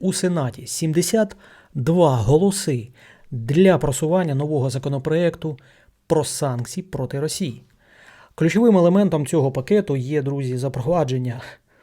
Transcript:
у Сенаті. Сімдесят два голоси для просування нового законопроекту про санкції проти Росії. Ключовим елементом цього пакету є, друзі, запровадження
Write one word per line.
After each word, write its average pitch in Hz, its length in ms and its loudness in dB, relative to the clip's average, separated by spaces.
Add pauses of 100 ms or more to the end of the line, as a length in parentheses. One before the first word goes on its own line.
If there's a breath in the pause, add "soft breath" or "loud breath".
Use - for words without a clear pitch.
у 185 120 0
Сенаті. 160 540 -4
Сімдесят 175 680 0 (380 loud breath)
два 151 420 4
голоси 139 720 2 (420 soft breath)
для 143 480 4
просування 156 560 0
нового 139 360 0
законопроекту 151 880 -2 (480 soft breath)
про 151 180 2
санкції 131 600 -6
проти 135 360 -6
Росії. 151 420 -6 (720 soft breath)
Ключовим 196 420 4
елементом 175 500 4
цього 135 260 0
пакету 147 440 -2
є, 139 260 -2
друзі, 135 340 -4
запровадження 127 840 -2 (420 soft breath)